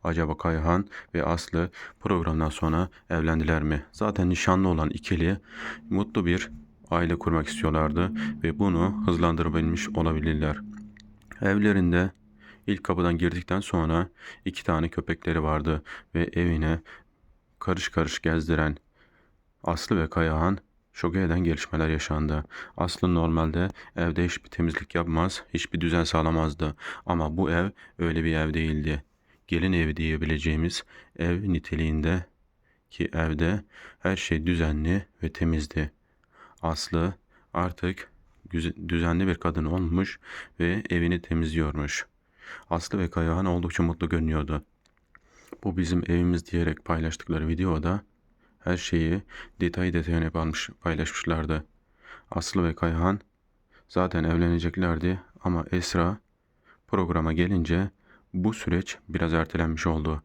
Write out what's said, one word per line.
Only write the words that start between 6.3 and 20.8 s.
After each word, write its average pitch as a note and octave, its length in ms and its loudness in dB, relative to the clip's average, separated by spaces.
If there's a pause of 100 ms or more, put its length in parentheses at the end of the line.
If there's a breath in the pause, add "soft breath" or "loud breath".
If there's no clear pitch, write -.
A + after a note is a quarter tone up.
aile E2+ 280 2
kurmak E2 300 0
istiyorlardı D#2+ 640 0 (300 loud breath)
ve D#2+ 160 -2
bunu F2 480 2
hızlandırabilmiş E2 800 2
olabilirler. D#2 720 0 (840)
Evlerinde F#2+ 680 4 (560 loud breath)
ilk G2+ 180 -2
kapıdan F2 340 2
girdikten F2 420 0
sonra E2 480 0 (360 loud breath)
iki - 200 -6
tane E2 240 0
köpekleri E2 540 -2
vardı D2+ 400 0 (320 loud breath)
ve E2+ 180 0
evine E2 480 2 (760 loud breath)
karış F#2 300 -2
karış D#2 340 0
gezdiren D#2 540 2 (880 soft breath)
Aslı E2+ 360 0
ve D#2 100 0
Kayahan E2 480 2 (340)